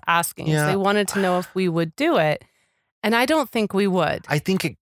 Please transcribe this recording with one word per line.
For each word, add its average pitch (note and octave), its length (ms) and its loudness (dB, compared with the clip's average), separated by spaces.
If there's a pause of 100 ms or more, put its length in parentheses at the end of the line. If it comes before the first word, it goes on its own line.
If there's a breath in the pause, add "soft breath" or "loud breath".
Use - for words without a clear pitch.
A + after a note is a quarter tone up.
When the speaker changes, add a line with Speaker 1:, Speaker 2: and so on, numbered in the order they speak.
Speaker 1:
asking. E3+ 400 -2
So D#3 60 0
Speaker 2:
Yeah. D3+ 140 2
Speaker 1:
they D#3 80 2
wanted G3 340 0
to G3+ 100 -4
know F3+ 200 2
if F3+ 140 -10
we F#3+ 140 0
would E3 280 -2
do D4+ 220 0
it. D3+ 260 0 (600 soft breath)
And G#3+ 120 2
I A#3+ 100 2
don't D4 240 0
think G#3+ 240 -2
we G3 120 2
would. F3 420 0
Speaker 2:
I D3 120 0
think F#3+ 260 -2
it A#2+ 160 -6